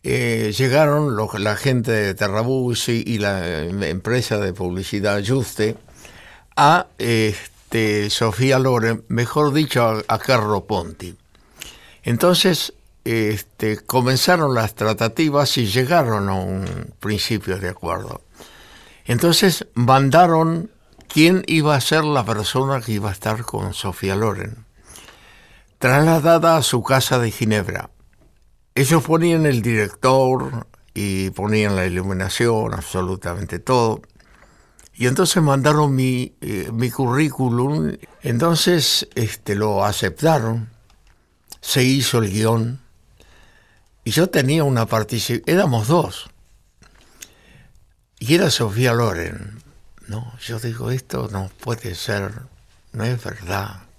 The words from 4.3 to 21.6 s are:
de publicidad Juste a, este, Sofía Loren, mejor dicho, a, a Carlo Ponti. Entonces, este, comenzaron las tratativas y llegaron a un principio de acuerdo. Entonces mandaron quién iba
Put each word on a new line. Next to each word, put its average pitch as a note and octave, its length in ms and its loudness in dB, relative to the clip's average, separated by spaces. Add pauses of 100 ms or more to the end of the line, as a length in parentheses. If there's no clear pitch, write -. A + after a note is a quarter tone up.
de F#2+ 140 -2
publicidad G2 760 -2
Juste A2+ 500 -2 (800)
a, D3 300 4 (120)
este, G#2+ 1120 -2
Sofía B2 500 2
Loren, A2+ 480 0
mejor C3 440 0
dicho, C#3 300 0
a, A2 200 0 (120)
a G#2+ 40 -2
Carlo G#2+ 460 0
Ponti. F2 520 -6 (880)
Entonces, E3+ 680 2 (320)
este, G#2+ 760 -2
comenzaron C3 760 0
las A2 200 0
tratativas C3+ 840 0
y A#2 80 0
llegaron A#2+ 600 0
a F#2+ 60 -2
un F#2 680 -6
principio G2+ 580 -4
de F#2+ 100 -6
acuerdo. F2 540 -8 (840)
Entonces E3 680 2
mandaron D#3+ 960 4 (380)
quién E3+ 400 4
iba D3+ 280 4